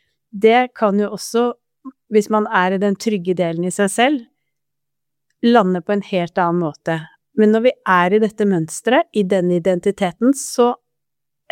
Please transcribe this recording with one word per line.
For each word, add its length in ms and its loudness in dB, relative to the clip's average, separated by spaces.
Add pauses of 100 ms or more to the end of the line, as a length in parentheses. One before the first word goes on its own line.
(340)
det 420 2
kan 240 0
jo 140 -4
også, 380 -4 (580)
hvis 240 0
man 160 0
er 260 0
i 60 -4
den 160 0
trygge 400 -4
delen 320 -4
i 20 -4
seg 220 -2
selv, 320 0 (1200)
lande 400 4
på 80 -4
en 160 -4
helt 320 -4
annen 240 0
måte. 320 -6 (420)
Men 140 4
når 120 0
vi 60 4 (180)
er 240 2
i 80 2
dette 240 -2
mønstret, 600 0 (100)
i 80 2
den 300 0
identiteten, 840 0
så 360 0 (800)